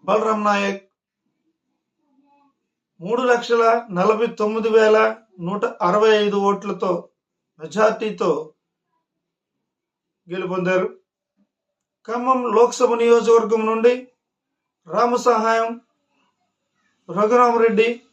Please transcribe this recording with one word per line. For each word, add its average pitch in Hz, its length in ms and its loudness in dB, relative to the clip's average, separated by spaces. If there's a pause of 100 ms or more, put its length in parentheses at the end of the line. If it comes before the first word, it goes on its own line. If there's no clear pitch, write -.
బలరాం 220 320 -2 (100)
నాయక్ 202 300 -2 (2250)
మూడు 233 260 -2
లక్షల 233 340 2 (340)
నలభై 214 280 0 (140)
తొమ్మిది 214 340 -4
వేల 214 220 4 (500)
నూట 208 180 -6 (220)
అరవై 214 240 2 (120)
ఐదు 202 160 -2 (100)
ఓట్లతో 196 420 -4 (720)
మెజారిటీతో 202 680 -2 (2000)
గెలుపొందారు. 180 560 -2 (1200)
ఖమ్మం 247 320 0 (160)
లోక్సభ 233 340 2 (120)
నియోజకవర్గం 226 680 4
నుండి 226 240 2 (1000)
రామసహాయం 226 760 0 (1500)
రఘురామరెడ్డి 226 680 2 (240)